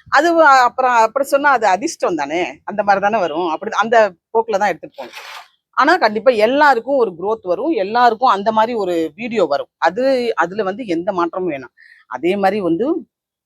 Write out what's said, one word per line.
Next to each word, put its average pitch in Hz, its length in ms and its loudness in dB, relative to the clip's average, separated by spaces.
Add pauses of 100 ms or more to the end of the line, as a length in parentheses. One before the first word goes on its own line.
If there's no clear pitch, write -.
(120)
அது 294 200 4
வ-, 294 300 6
அப்புறம் 247 360 0
அப்படி 226 280 2
சொன்னா 285 240 2
அது 220 160 2
அதிர்ஷ்டம் 202 520 -2
தானே, 151 240 -4 (220)
அந்த 202 180 -8
மாதிரி 196 180 2
தானே 208 180 0
வரும். 170 300 -2
அப்படி 175 300 -6
அந்த 220 180 2 (320)
போக்குல 226 300 0
தான் 202 120 0
எடுத்துட்டு - 280 -12
போகணும். - 200 -16 (580)
ஆனா 277 200 2
கண்டிப்பா 220 340 0 (100)
எல்லாருக்கும் 262 600 2
ஒரு 214 120 0
குரோத் 196 340 -6
வரும், 208 300 -2
எல்லாருக்கும் 220 580 2
அந்த 202 180 -2
மாதிரி 220 220 0
ஒரு 190 200 -2 (200)
வீடியோ 214 320 -2
வரும். 139 240 -2 (100)
அது, 180 240 0 (320)
அதுல 185 280 -2
வந்து 196 220 -6
எந்த 175 260 -4
மாற்றமும் 175 400 -4
வேணாம். 135 220 -12 (360)
அதே 135 260 -4
மாதிரி 202 260 0
வந்து 170 240 -2 (600)